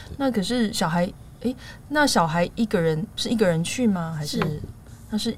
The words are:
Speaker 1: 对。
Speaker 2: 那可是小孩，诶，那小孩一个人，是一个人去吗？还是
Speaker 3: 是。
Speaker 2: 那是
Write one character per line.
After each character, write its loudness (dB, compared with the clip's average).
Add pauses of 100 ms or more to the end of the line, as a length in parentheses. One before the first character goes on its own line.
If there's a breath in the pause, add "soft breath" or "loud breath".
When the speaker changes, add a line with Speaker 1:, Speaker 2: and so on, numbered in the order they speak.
Speaker 1:
对。 -12
Speaker 2:
那 2
可 0
是 0
小 0
孩， 2 (340)
诶， 0 (340 loud breath)
那 4
小 4
孩 2
一 2
个 2
人， 2
是 -4
一 2
个 4
人 4
去 0
吗？ 2
还 -6
是 -4
Speaker 3:
是。 -2 (540)
Speaker 2:
那 0
是 -2